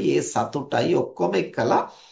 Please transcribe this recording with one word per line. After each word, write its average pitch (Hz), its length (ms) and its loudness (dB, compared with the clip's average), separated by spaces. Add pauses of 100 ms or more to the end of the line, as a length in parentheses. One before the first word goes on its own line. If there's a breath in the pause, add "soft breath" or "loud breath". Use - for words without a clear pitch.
ඒ 143 160 2
සතුටයි 120 720 0
ඔක්කොම - 400 0
එක්කලා, 139 460 0 (320 loud breath)